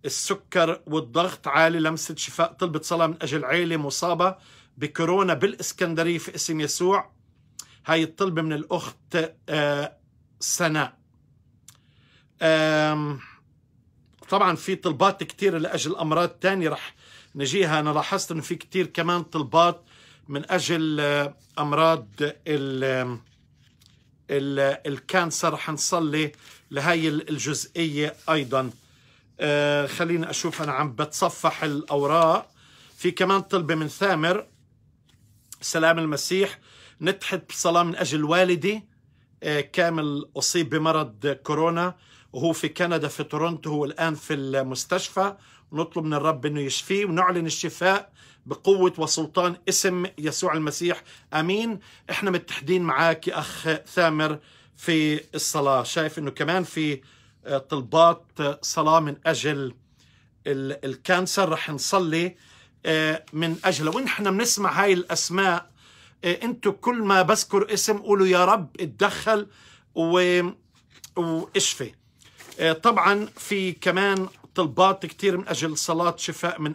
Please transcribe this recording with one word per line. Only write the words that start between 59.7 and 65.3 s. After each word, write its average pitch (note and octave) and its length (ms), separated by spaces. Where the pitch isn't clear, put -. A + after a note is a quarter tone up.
ال-، C3+ 380
الكانسر، F3+ 640
رح D#3+ 220
نصلي، E3+ 680
آه، D#3 460
من E3 320
أجله. D#3 320
ونحن B3 280
بنسمع G3 580
هاي G3+ 100
الأسماء، F3 800